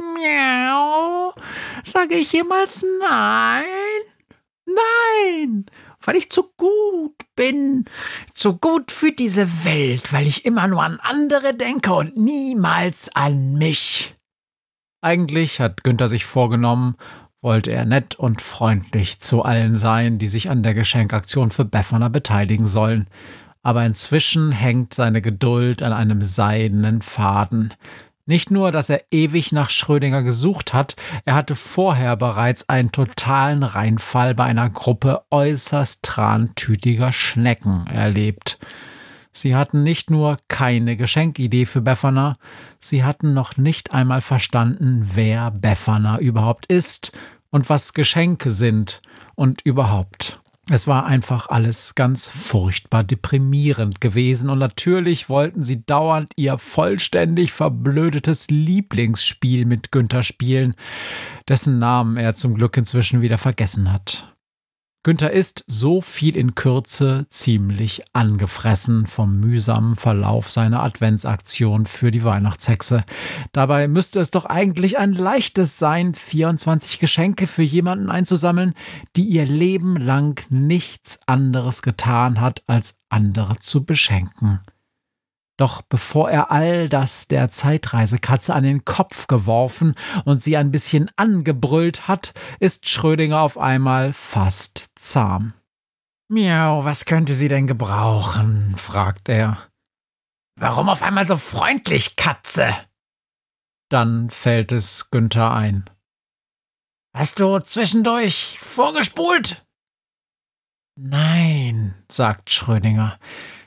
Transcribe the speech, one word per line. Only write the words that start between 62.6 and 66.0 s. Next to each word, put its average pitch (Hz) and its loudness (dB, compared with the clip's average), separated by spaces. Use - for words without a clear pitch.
inzwischen 123 2
wieder 117 2
vergessen 101 0
hat. - -6
Günther 160 2
ist, - -2
so 139 2